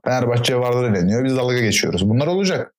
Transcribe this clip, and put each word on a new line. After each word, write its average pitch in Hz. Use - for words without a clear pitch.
Fenerbahçe 123
Vardar 123
eleniyor. 101
Biz 131
dalga 127
geçiyoruz. 98
Bunlar 123
olacak. 185